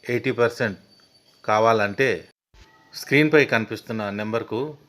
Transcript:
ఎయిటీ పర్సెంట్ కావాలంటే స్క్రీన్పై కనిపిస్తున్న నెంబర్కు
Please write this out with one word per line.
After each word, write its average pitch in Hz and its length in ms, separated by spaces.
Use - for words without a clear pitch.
ఎయిటీ 120 220
పర్సెంట్ 117 480
కావాలంటే 107 840
స్క్రీన్పై 151 500
కనిపిస్తున్న 110 680
నెంబర్కు 113 640